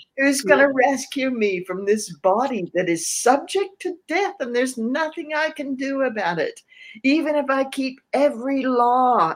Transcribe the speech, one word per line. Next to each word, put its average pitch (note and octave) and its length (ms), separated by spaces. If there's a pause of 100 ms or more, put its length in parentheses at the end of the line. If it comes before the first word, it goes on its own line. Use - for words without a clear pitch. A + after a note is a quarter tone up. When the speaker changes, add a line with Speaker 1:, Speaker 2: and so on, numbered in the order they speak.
(180)
Speaker 1:
Who's C4+ 240
gonna C#4 220
Speaker 2:
Yeah. C4+ 280
Speaker 1:
rescue C4 380
me G#3 340
from F#3 220
this G#3 320
body G#3 560
that E3+ 160
is E3 180
subject F#4 720
to F4 160 (100)
death? F#4+ 320
And A#3+ 140
there's B3+ 240
nothing D4+ 560
I D#4 180
can C#4 240
do C4+ 260
about G3+ 380
it. - 220 (420)
Even D4 320
if C#4 140
I C4+ 160
keep C4 360 (120)
every C4 500
law B3 720